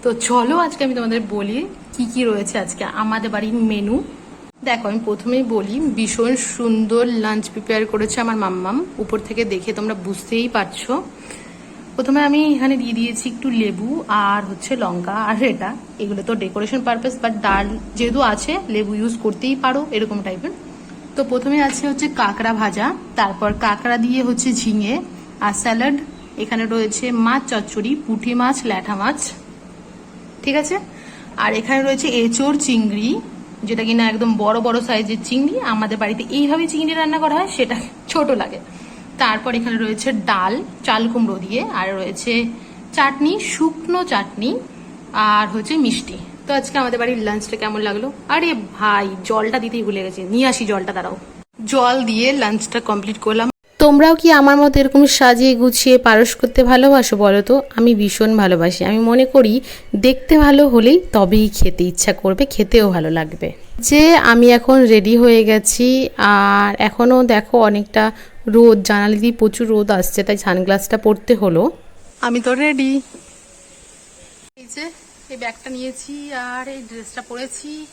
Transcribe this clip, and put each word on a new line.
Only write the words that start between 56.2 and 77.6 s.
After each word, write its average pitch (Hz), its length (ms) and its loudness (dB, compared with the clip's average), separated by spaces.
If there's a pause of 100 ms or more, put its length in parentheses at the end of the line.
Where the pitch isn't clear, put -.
করতে 247 200 0 (120)
ভালোবাসো 262 520 6
বলো 202 260 4
তো? 247 60 6 (220)
আমি 233 140 6 (100)
ভীষণ 214 300 0 (100)
ভালোবাসি। 180 480 2
আমি 214 100 0 (100)
মনে 254 240 4
করি 226 200 6 (520)
দেখতে 262 280 4 (120)
ভালো 285 180 8 (100)
হলেই 240 240 6 (180)
তবেই 208 320 4 (100)
খেতে 180 340 4
ইচ্ছা - 200 -2 (100)
করবে, 190 220 0 (100)
খেতেও 214 420 4
ভালো 156 220 -2
লাগবে। 160 300 -6 (420)
যে 294 120 6 (300)
আমি 233 160 8 (100)
এখন 262 200 4 (160)
রেডি 214 200 4 (100)
হয়ে 233 260 8
গেছি, 214 380 2 (300)
আর 202 540 4 (160)
এখনও 247 320 4 (140)
দেখো 214 220 0 (140)
অনেকটা 208 340 0 (520)
রোদ, 233 220 10 (120)
জানালা 208 340 2
দিয়ে 233 180 0
প্রচুর 220 320 0
রোদ 208 140 2 (120)
আসছে, 180 280 -2
তাই 208 180 0
সানগ্লাসটা 196 600 0
পরতে 214 360 2
হলো। 175 220 2 (640)
আমি 240 180 0
তো 247 60 0 (100)
রেডি। 269 300 0 (1700)
এই 247 140 -20
যে 294 100 -10 (460)
এই 262 120 -16
ব্যাগটা 233 320 -10
নিয়েছি 262 380 -10 (360)
আর 247 140 -10 (120)
এই 269 40 -14 (100)
ড্রেসটা 226 400 -16
পরেছি। 254 420 -12 (220)